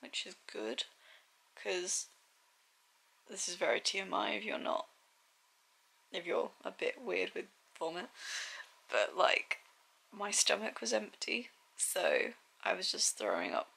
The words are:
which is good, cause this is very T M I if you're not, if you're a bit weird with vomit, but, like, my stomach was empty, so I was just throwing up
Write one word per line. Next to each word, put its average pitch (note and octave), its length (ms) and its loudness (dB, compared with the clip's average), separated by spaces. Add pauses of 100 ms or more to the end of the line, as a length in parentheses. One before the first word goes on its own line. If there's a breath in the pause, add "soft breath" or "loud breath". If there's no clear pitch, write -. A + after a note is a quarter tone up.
which - 260 -6
is F2+ 100 -14 (160)
good, A2 320 -2 (760 loud breath)
cause F#3 440 -2 (1200)
this G3 180 -4
is F3+ 60 -4
very - 260 2
T - 180 0
M F#3+ 140 -4
I G#3 180 2
if G#3 140 -2
you're A3 140 -2
not, - 280 0 (1300)
if F3 140 -8
you're - 240 0 (140)
a - 60 -4
bit - 320 -4
weird F#3 320 0
with - 120 -6 (320)
vomit, F3+ 300 -6 (800 loud breath)
but, G#2 260 4
like, - 420 4 (540)
my G#3 180 -6
stomach G#3 500 2
was A#3 120 -2
empty, A3 560 -2 (280)
so - 560 2 (300)
I - 120 2
was F#3 180 -2
just - 260 0
throwing F2 340 0
up - 240 -2